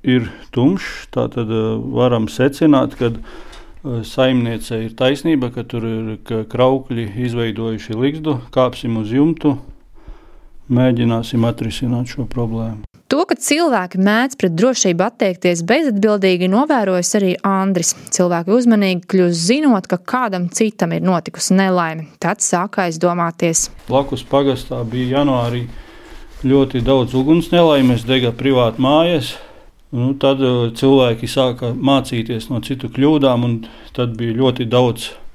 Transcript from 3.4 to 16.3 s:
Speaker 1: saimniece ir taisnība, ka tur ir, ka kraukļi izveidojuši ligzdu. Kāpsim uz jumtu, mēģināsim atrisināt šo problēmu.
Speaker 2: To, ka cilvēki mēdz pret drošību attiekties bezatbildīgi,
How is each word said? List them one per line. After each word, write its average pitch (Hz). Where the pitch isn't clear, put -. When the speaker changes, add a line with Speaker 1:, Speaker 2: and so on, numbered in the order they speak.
Speaker 1:
saimniece 117
ir 113
taisnība, 135
ka 120
tur 117
ir, 110
ka 113
kraukļi 123
izveidojuši 113
ligzdu. 147
Kāpsim 120
uz 107
jumtu, 151
mēģināsim 117
atrisināt 120
šo 123
problēmu. 113
Speaker 2:
To, 285
ka 370
cilvēki 233
mēdz 226
pret 175
drošību 190
attiekties 180
bezatbildīgi, 202